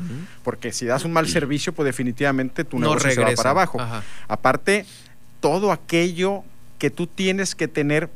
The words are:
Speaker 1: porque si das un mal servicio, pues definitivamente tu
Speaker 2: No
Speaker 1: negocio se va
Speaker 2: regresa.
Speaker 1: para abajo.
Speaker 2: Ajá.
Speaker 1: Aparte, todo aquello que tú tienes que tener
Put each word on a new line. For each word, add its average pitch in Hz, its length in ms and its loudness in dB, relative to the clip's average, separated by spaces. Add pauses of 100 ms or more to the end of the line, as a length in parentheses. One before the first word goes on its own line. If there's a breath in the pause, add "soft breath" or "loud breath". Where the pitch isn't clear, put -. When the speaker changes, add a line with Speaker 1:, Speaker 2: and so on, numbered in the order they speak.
(440 loud breath)
Speaker 1:
porque 120 280 -4
si - 140 -4
das 127 180 2
un 165 80 -2
mal 160 160 2
servicio, 147 460 0
pues 151 120 0
definitivamente 131 760 0
tu 131 160 -4
Speaker 2:
No - 80 2
Speaker 1:
negocio 147 240 4
se 127 60 2
va 117 80 4
Speaker 2:
regresa. 113 180 2
Speaker 1:
para 127 80 4
abajo. 160 300 2
Speaker 2:
Ajá. 117 220 -6 (240 loud breath)
Speaker 1:
Aparte, 156 580 2 (560 loud breath)
todo 185 300 4
aquello 175 720 0 (360)
que 147 100 2
tú - 160 -2
tienes 190 480 0
que 160 140 -2
tener 151 480 0